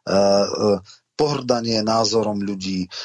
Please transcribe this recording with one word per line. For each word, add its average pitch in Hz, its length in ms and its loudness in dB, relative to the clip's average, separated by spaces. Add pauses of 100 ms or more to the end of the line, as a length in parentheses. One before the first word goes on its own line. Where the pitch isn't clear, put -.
e, 101 720 2 (360)
pohrdanie 123 680 -2
názorom 110 600 0
ľudí, 95 500 -6 (140)